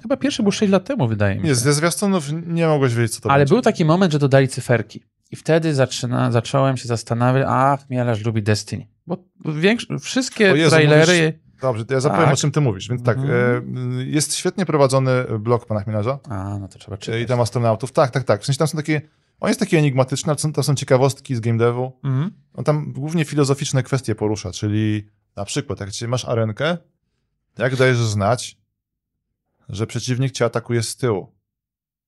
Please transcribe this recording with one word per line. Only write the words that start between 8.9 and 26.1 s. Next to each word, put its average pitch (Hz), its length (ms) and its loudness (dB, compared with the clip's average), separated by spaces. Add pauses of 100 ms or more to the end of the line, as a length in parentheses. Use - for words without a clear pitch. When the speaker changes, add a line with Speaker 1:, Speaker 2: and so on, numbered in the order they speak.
Speaker 1:
Bo 180 100 -6 (280)
większ-, 160 560 -2
wszystkie 233 520 0
Speaker 2:
O - 20 6
Jezu, 156 160 4
Speaker 1:
trailery 160 560 6
Speaker 2:
mówisz, - 360 -8
dobrze, 117 220 -2
to 131 100 -4
ja 131 60 2
zapowiem, 101 240 2
Speaker 1:
Tak. 147 100 4
Speaker 2:
o - 20 0
czym 151 140 0
ty 151 100 0
mówisz. 101 280 -2
Więc 120 140 -4
tak, 123 160 0
Speaker 1:
Mhm. 123 580 0 (240)
Speaker 2:
e, 131 40 -6
jest 139 300 -2
świetnie 185 320 -2
prowadzony 131 580 2 (140)
blog 113 280 0
pana 107 140 -2
Chmielarza. 107 380 -4 (100)
Speaker 1:
A, 101 300 -6
no 98 100 -10
to - 100 -20
trzeba 104 160 -14
Speaker 2:
E, 101 40 -12
Speaker 1:
czytać. 113 240 -6
Speaker 2:
i 117 40 -4
tam 120 140 0
astronautów. 117 520 0
Tak, 135 320 0
tak. 104 180 0
W - 40 -16
sensie 139 120 -2
tam 156 100 0
są 160 100 -6
takie... 151 220 -2 (400)
On - 80 -2
jest - 120 0
taki 185 160 0
enigmatyczny, 139 560 0
ale 143 60 -2
są, 156 140 -4
to 143 100 -2
są 143 120 0
ciekawostki 131 640 0
z 113 40 -2
game 113 180 0
devu. 120 460 -2
Speaker 1:
Mhm. 139 260 -2 (240)
Speaker 2:
On 127 100 -10
tam 147 280 -2
głównie 151 320 -2
filozoficzne 139 580 0
kwestie 120 320 -4
porusza, 104 380 -4
czyli 107 540 -2 (300)
na 101 80 -8
przykład, 117 360 -6
jak 98 100 -10
cię 117 180 -10
masz 123 160 -4